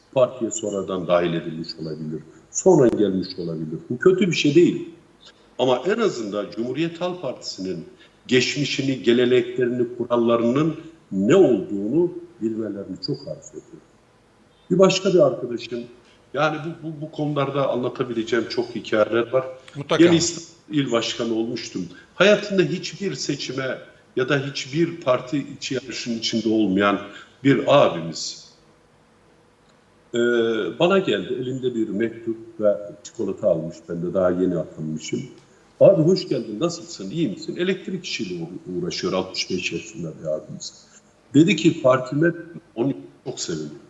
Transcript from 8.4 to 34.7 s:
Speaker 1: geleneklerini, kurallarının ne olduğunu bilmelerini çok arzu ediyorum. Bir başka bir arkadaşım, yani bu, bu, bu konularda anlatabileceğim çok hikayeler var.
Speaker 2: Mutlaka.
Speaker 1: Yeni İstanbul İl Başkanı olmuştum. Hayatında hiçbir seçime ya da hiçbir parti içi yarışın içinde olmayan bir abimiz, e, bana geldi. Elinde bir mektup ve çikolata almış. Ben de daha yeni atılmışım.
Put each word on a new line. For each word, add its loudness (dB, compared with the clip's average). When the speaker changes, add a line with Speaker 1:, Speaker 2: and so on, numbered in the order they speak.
Speaker 1:
geleneklerini, 2
kurallarının 2
ne 4
olduğunu 4
bilmelerini -6
çok -4
arzu -12
ediyorum. -20
Bir 4
başka 4
bir 6
arkadaşım, 0
yani 0
bu, -10
bu, -10
bu -10
konularda -2
anlatabileceğim -2
çok -4
hikayeler 0
var. 2
Speaker 2:
Mutlaka. 4
Speaker 1:
Yeni 8
İstanbul -2
İl 0
Başkanı -2
olmuştum. -4
Hayatında 4
hiçbir -4
seçime -6
ya 0
da 4
hiçbir -2
parti 0
içi -6
yarışın -6
içinde -2
olmayan 4
bir 4
abimiz, 2
e, 0
bana 4
geldi. 0
Elinde -4
bir -2
mektup -4
ve 4
çikolata -2
almış. 0
Ben -6
de -2
daha 2
yeni 2
atılmışım. -6